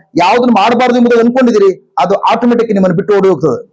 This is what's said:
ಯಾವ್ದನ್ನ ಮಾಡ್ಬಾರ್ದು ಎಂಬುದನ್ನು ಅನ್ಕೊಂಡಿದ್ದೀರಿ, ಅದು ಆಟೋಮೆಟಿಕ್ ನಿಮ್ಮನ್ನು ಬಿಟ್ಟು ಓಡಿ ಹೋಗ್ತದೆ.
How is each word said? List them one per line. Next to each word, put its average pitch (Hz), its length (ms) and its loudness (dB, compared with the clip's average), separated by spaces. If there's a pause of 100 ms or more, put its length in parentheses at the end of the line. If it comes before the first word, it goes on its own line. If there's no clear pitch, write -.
(160)
ಯಾವ್ದನ್ನ 233 360 0
ಮಾಡ್ಬಾರ್ದು 247 460 0
ಎಂಬುದನ್ನು 233 260 2
ಅನ್ಕೊಂಡಿದ್ದೀರಿ, 220 720 0
ಅದು 180 160 -2
ಆಟೋಮೆಟಿಕ್ 233 580 -2
ನಿಮ್ಮನ್ನು 185 240 0
ಬಿಟ್ಟು 202 200 -2
ಓಡಿ 190 120 2
ಹೋಗ್ತದೆ. 139 440 -2